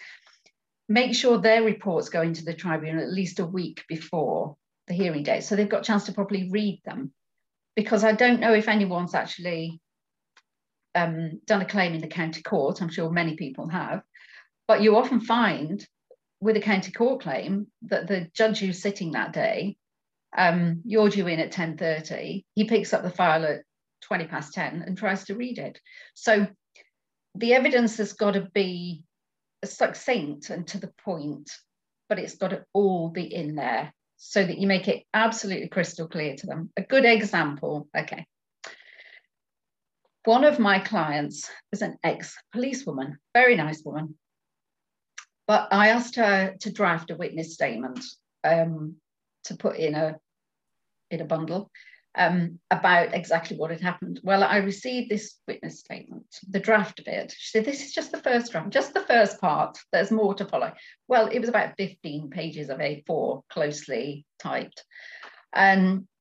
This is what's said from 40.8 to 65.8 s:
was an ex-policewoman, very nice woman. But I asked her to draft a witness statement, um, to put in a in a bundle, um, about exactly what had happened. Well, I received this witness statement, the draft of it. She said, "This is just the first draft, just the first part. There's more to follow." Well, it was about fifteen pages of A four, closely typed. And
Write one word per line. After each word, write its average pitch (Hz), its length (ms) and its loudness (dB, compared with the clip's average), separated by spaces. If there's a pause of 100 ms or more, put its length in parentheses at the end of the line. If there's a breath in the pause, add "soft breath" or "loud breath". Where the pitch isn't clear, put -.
was 202 100 -4
an 196 220 -6
ex-policewoman, 165 1160 -6 (140)
very 247 220 8
nice 156 300 -4
woman. 151 320 -8 (1300)
But 208 240 4
I 208 180 8
asked 240 260 2
her 196 460 2
to 196 120 -6
draft 170 380 0
a 170 40 -6
witness 165 380 -8
statement, 127 500 -4 (400)
um, 165 520 0 (500)
to - 100 -10
put - 220 -2
in 156 160 0
a 156 220 -2 (960)
in 165 100 -6
a 160 40 -8
bundle, 160 440 -4 (480 loud breath)
um, 175 420 2 (120)
about 175 420 4
exactly 165 440 -2
what 156 140 -4
had 165 100 -8
happened. 180 420 -6
Well, 196 200 4
I 196 140 4
received 208 540 -2
this - 260 -6 (100)
witness - 320 -12
statement, - 460 -16 (240)
the 190 100 -2
draft 208 400 2
of - 80 -14
it. - 300 -6
She - 140 -14
said, 220 140 2
"This 277 180 -4
is - 100 -14
just 320 180 -6
the 320 100 -8
first 240 300 2
draft, 165 180 -6
just 277 240 0
the 392 80 0
first 233 400 4
part. 151 360 0 (140)
There's 202 200 2
more 214 240 2
to 196 100 -6
follow." - 280 -2 (340 loud breath)
Well, 240 200 4
it 240 120 -2
was 233 100 -2
about 214 280 0
fifteen 151 520 -8
pages 156 400 -8
of 135 100 -8
A 147 260 -4
four, 131 440 -4
closely 147 760 -6 (140)
typed. - 440 -8 (720 loud breath)
And 190 540 4 (140)